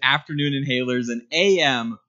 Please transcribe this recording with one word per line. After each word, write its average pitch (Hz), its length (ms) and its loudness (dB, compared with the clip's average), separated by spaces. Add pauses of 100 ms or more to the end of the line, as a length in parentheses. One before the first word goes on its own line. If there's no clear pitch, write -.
Afternoon 143 500 0
Inhalers, 127 560 -2
and 120 140 -6 (100)
A 185 280 2
M 120 380 0 (100)